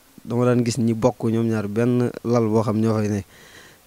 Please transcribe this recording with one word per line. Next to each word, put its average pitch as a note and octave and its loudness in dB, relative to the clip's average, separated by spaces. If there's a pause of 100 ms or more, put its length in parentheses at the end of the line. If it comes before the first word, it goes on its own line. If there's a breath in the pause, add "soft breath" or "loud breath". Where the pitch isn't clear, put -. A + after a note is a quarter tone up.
(240)
dama A#2+ 0
daan B2 4
gis A#2 -2
ñi A#2 2
bokk A#2+ 0
ñoom A2+ 0
ñaar A2 -2
benn B2 0 (140)
lal A#2 0
boo A2 2
xam G#2+ 0
ñoo A2 2
fay G#2+ -2
ne, G2+ -2 (640 loud breath)